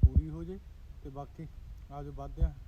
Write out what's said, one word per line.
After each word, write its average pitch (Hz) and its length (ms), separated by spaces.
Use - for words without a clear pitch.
ਪੂਰੀ 156 240
ਹੋ 160 160
ਜੇ। 185 140
ਤੇ 147 60
ਬਾਕੀ 143 360
ਆ 143 100
ਜਾਓ 143 100
ਵੱਧਦੇ 139 300
ਹਾਂ, 156 80